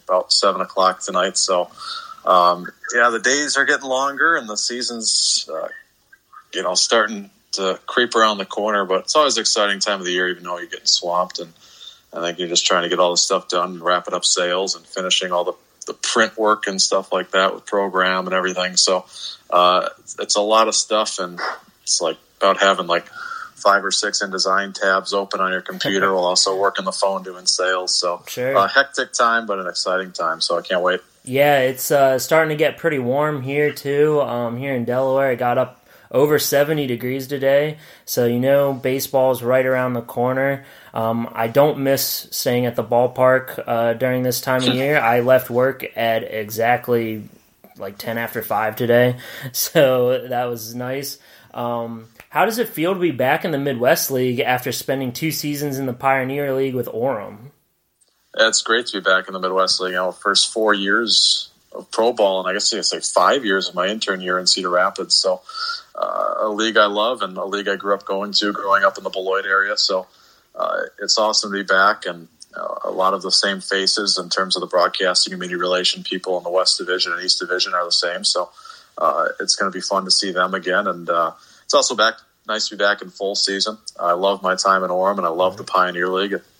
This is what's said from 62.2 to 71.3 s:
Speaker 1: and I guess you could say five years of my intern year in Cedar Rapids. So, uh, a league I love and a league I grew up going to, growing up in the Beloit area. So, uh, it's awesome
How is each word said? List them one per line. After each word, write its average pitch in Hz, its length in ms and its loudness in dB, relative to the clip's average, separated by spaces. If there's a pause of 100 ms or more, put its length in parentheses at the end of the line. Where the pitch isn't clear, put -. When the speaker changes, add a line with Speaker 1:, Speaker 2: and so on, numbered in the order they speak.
Speaker 1:
and 92 100 -2
I 95 40 0
guess 104 180 0
you 107 60 -2
could 87 80 -4
say 82 160 -4
five 104 420 2
years 95 240 0
of - 80 -14
my 90 120 0
intern 101 340 -4
year 92 180 -2
in 90 80 -6
Cedar 90 220 0
Rapids. 92 460 0
So, 92 260 0 (520)
uh, 50 460 -4
a 107 80 -2
league 107 300 -2
I 104 80 8
love 104 380 0
and 92 140 -8
a 87 60 -6
league 98 240 -6
I 98 80 0
grew 98 180 -2
up 98 120 -4
going 101 260 -4
to, 104 220 0
growing 98 320 2
up 98 120 2
in 95 60 -10
the 95 60 -6
Beloit 95 360 -2
area. 98 320 0
So, 92 300 0 (480)
uh, - 280 -2 (180)
it's 98 160 0
awesome 107 340 0